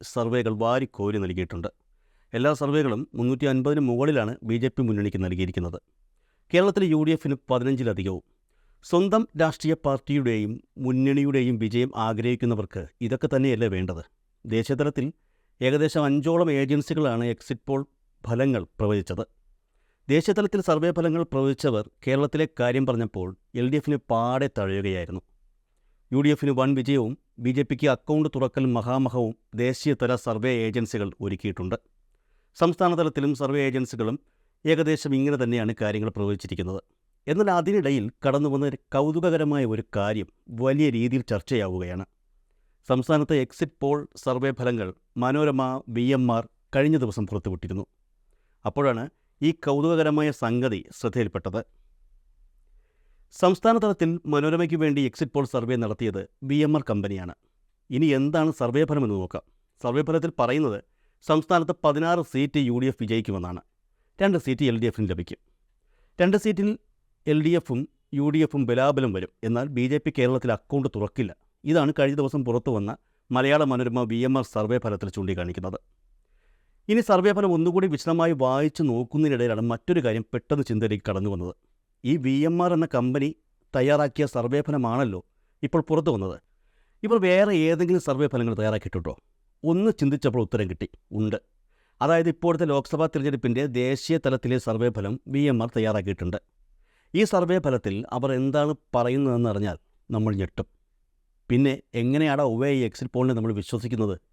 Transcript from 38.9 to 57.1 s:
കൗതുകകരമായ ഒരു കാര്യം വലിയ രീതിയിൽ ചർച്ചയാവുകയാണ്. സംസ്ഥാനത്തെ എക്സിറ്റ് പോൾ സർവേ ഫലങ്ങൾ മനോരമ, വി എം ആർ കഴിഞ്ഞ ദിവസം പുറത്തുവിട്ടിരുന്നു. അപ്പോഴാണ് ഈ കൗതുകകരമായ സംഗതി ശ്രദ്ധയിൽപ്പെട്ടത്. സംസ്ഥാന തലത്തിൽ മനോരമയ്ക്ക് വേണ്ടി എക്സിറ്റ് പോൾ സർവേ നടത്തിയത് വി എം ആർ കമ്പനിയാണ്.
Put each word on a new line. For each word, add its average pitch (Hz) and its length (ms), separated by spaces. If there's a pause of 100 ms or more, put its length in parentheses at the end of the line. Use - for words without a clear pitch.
കൗതുകകരമായ 151 720
ഒരു 110 180 (120)
കാര്യം 104 340 (200)
വലിയ 135 400
രീതിയിൽ 120 320
ചർച്ചയാവുകയാണ്. 92 840 (840)
സംസ്ഥാനത്തെ 147 460
എക്സിറ്റ് - 460
പോൾ 147 340
സർവേ 131 360
ഫലങ്ങൾ 120 420 (240)
മനോരമ, 131 720
വി 117 120
എം 131 300
ആർ 117 120 (320)
കഴിഞ്ഞ 151 220
ദിവസം 110 300
പുറത്തുവിട്ടിരുന്നു. 92 580 (800)
അപ്പോഴാണ് 123 380 (380)
ഈ 147 100
കൗതുകകരമായ 151 800
സംഗതി 120 480 (120)
ശ്രദ്ധയിൽപ്പെട്ടത്. 104 680 (1700)
സംസ്ഥാന 208 440
തലത്തിൽ 175 480
മനോരമയ്ക്ക് 160 500
വേണ്ടി 151 260
എക്സിറ്റ് 135 300
പോൾ 139 140
സർവേ 120 300
നടത്തിയത് 107 460 (220)
വി 135 120
എം 151 200
ആർ 143 140
കമ്പനിയാണ്. 98 440 (560)